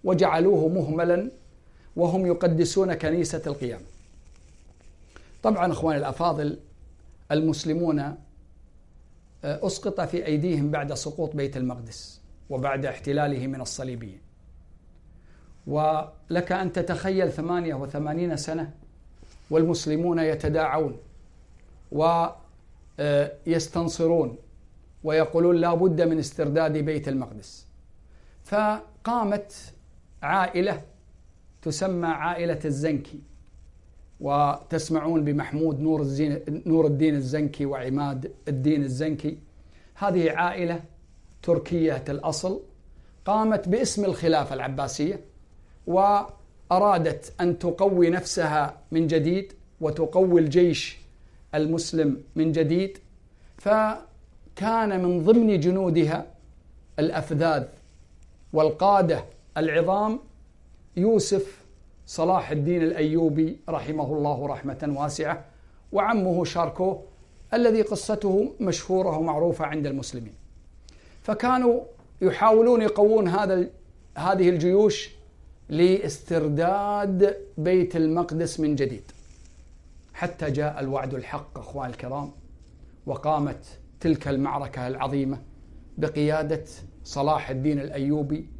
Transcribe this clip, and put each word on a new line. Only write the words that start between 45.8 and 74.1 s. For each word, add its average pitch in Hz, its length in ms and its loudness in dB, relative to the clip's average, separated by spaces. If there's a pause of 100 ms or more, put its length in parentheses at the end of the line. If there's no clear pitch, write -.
وأرادت 190 1500 2
أن 175 180 0
تقوي 180 500 4
نفسها 160 680 0 (140)
من 160 160 2
جديد 165 460 0 (280)
وتقوي 165 600 4
الجيش 160 560 2 (580)
المسلم 156 680 0 (120)
من 160 160 2
جديد. 165 460 0 (600)
فكان 214 1500 -2
من 175 200 0
ضمن 214 360 6
جنودها 170 680 2 (760)
الأفذاذ 156 640 0 (880)
والقادة 160 680 4 (340)
العظام 185 600 0 (800)
يوسف - 680 2 (400)
صلاح 170 460 0
الدين 156 300 0
الأيوبي 160 760 0 (100)
رحمه 151 440 -4
الله 143 340 -2
رحمة 139 500 -6
واسعة، 151 480 -4 (460)
وعمه 185 540 2
شاركو 180 540 -2 (540)
الذي 226 280 4
قصته 208 800 0
مشهورة 185 580 0
ومعروفة 160 480 0
عند 147 220 -4
المسلمين. 127 460 -8 (880)
فكانوا 247 600 2 (400)
يحاولون 220 600 6
يقوون 214 460 4
هذا 190 260 2
ال-، 180 160 0 (480)